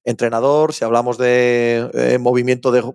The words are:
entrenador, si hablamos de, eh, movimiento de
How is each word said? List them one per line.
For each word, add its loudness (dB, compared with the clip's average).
entrenador, 0
si -8
hablamos 0
de, 0
eh, 0
movimiento 0
de 4